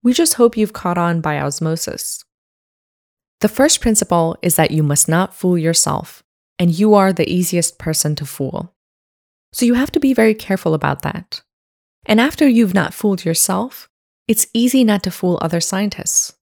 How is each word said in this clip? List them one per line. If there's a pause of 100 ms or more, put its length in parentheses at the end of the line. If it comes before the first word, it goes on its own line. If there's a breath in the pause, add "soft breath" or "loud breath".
We
just
hope
you've
caught
on
by
osmosis. (1160)
The
first
principle
is
that
you
must
not
fool
yourself, (360)
and
you
are
the
easiest
person
to
fool. (760)
So
you
have
to
be
very
careful
about
that. (600)
And
after
you've
not
fooled
yourself, (380)
it's
easy
not
to
fool
other
scientists.